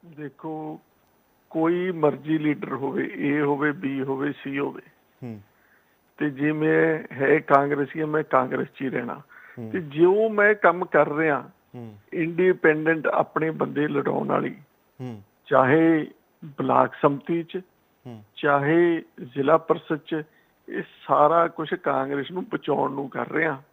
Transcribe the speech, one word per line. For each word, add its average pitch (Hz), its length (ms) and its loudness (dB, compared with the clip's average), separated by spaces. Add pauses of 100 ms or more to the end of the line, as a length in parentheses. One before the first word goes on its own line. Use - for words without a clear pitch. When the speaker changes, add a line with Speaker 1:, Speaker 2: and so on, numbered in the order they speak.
Speaker 1:
ਦੇਖੋ, 156 760 -12 (680)
ਕੋਈ 175 400 2
ਮਰਜ਼ੀ 151 480 0
ਲੀਡਰ 151 340 -2
ਹੋਵੇ, 135 440 -4
ਏ 143 240 0
ਹੋਵੇ, 147 320 0
ਬੀ 139 300 -6
ਹੋਵੇ, 135 300 -4
ਸੀ 139 260 -10
ਹੋਵੇ, 139 240 -6 (400)
Speaker 2:
ਹੂੰ। 113 180 -12 (800)
Speaker 1:
ਤੇ 151 120 -2
ਜੇ 143 220 -2
ਮੈਂ 160 500 2 (100)
ਹੈ 139 260 2
ਕਾਂਗਰਸੀ 143 640 0
ਆ, 156 60 -2
ਮੈਂ 151 160 -2
ਕਾਂਗਰਸ 131 440 0
'ਚ - 160 -14
ਹੀ 135 60 -4
ਰਹਿਣਾ। 123 320 -6 (380)
Speaker 2:
ਹੂੰ। 113 120 -12
Speaker 1:
ਤੇ 185 100 -4
ਜੋ 180 480 4
ਮੈਂ 208 260 4
ਕੰਮ 180 300 2
ਕਰ 151 240 4
ਰਿਹਾ, 147 420 -2 (240)
Speaker 2:
ਹੂੰ। 117 200 -14 (180)
Speaker 1:
ਇੰਡੀਪੈਂਡੈਂਟ 165 920 2
ਆਪਣੇ - 440 0
ਬੰਦੇ 147 380 -2
ਲੜਾਉਣ 143 400 -2
ਵਾਲੀ, 143 280 -2 (440)
Speaker 2:
ਹੂੰ। 117 220 -12 (240)
Speaker 1:
ਚਾਹੇ 151 600 4 (380)
ਬਲਾਕ 131 580 0
ਸੰਮਤੀ 156 400 0
'ਚ, 175 180 -10 (460)
Speaker 2:
ਹੂੰ। 113 160 -16 (140)
Speaker 1:
ਚਾਹੇ 160 640 2 (200)
ਜ਼ਿਲ੍ਹਾ 139 360 2
ਪਰਿਸ਼ਦ 160 400 0
'ਚ, 151 260 -6 (460)
ਇਹ - 140 -6 (240)
ਸਾਰਾ 151 420 4
ਕੁਛ 160 260 -6
ਕਾਂਗਰਸ 139 560 -2
ਨੂੰ 180 140 -8
ਬਚਾਉਣ 139 480 -2
ਨੂੰ 139 160 -8
ਕਰ 123 220 -6
ਰਿਹਾ। 151 320 -2 (100)